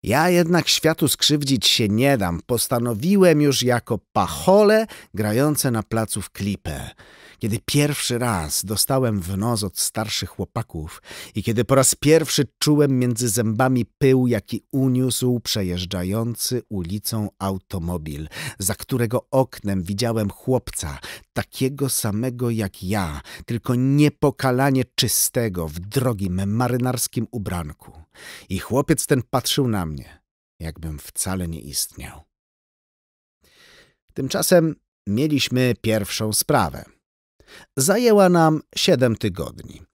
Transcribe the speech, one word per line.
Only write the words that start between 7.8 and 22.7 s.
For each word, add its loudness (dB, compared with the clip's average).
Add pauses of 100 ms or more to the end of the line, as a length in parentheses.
raz -2
dostałem 0
w -6
nos -2
od -8
starszych -4
chłopaków -10 (320)
i -4
kiedy 0
po 2
raz 4
pierwszy 2 (120)
czułem 4
między 0
zębami 2 (120)
pył, 4
jaki -2 (100)
uniósł 2
przejeżdżający -4
ulicą -4 (100)
automobil, -6 (300)
za -4
którego -2
oknem 0
widziałem -2
chłopca, -6 (340)
takiego -4
samego -4
jak -4